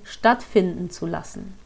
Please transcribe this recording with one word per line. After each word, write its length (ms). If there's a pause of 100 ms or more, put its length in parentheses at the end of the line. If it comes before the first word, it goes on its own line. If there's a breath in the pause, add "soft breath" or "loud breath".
stattfinden 880
zu 140
lassen." 600